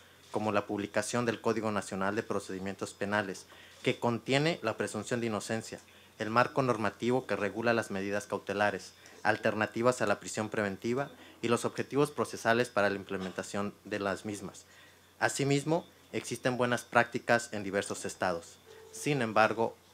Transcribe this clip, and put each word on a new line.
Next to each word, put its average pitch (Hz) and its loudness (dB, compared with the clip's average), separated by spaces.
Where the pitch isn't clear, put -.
como 107 0
la 104 2
publicación 104 -2
del 113 0
Código 110 0
Nacional 101 -2
de 113 -2
Procedimientos 98 -6
Penales, 101 -4
que 127 0
contiene 131 0
la 110 -2
presunción 107 -4
de 117 -2
inocencia, 104 -4
el 107 -4
marco 120 4
normativo 120 0
que 101 -2
regula 104 0
las 113 0
medidas 101 -2
cautelares, 98 0
alternativas 113 2
a 110 2
la 101 2
prisión 107 -4
preventiva 113 -2
y 117 0
los 117 4
objetivos 135 0
procesales 113 2
para 101 4
la 98 0
implementación 98 -4
de 101 -4
las 98 -2
mismas. 98 -10
Asimismo, 139 2
existen 123 -2
buenas 123 2
prácticas - 2
en 104 -4
diversos 98 -2
estados. 92 -2
Sin 143 0
embargo, 110 4